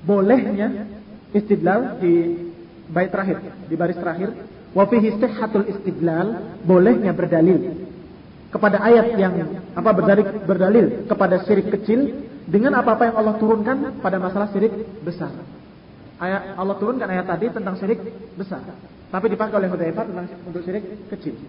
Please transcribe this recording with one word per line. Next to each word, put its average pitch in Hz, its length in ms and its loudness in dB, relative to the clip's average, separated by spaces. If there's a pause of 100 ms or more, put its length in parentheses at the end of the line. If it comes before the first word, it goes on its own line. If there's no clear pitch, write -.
bolehnya 208 880 2 (400)
istidlal 202 720 2
di 170 480 2 (400)
bait 180 240 0
terakhir, 190 320 -2 (240)
di 165 80 -2
baris 170 160 -2
terakhir, 180 400 -6 (400)
wa 196 160 4
fihi 220 320 2
sihhatul 220 480 -2
istidlal, 175 960 -4
bolehnya 185 480 6
berdalil 165 720 2 (640)
kepada 208 320 2
ayat 226 320 6
yang, 185 240 2 (400)
apa, 196 160 4
berdalil, 196 320 4 (160)
berdalil 185 440 4 (200)
kepada 180 400 2
syirik 196 320 2
kecil - 480 0 (160)
dengan 214 320 2
apa-apa 233 320 4
yang 226 160 0
Allah 214 160 2
turunkan 226 640 0
pada 190 160 0
masalah 196 320 -2
syirik 202 240 0 (320)
besar. 160 240 -8 (880)
Ayat, 190 400 -6
Allah 196 240 -2
turunkan 233 240 -2
ayat 180 240 -4
tadi 175 160 -2
tentang 190 320 -6
syirik 202 240 -2 (320)
besar, 180 240 -10 (480)
tapi 190 240 -2
dipakai 214 240 -2
oleh 190 160 2
Hudzaifah 175 320 -4
tentang, 180 240 -8 (240)
untuk 175 160 -8
syirik 196 480 -8
kecil. 139 240 -10 (100)